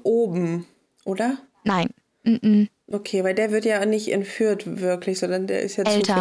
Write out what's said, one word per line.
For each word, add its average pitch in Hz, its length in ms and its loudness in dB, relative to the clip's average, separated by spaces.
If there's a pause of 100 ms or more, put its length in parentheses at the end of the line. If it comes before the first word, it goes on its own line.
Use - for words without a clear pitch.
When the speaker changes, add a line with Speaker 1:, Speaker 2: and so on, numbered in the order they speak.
Speaker 1:
oben, 175 640 0 (380)
oder? 220 340 -2 (260)
Speaker 2:
Nein. 185 260 0 (340)
Mm-mm. 214 440 4 (200)
Speaker 1:
Okay, 202 340 -4
weil 190 120 0
der 214 180 0
wird 214 120 0
ja 214 200 2
nicht 214 280 0
entführt 196 680 -2
wirklich, 180 380 -2
sondern 185 280 -2
der 196 160 -2
ist 196 140 -6
ja 202 80 -2
Speaker 2:
Älter. 208 360 2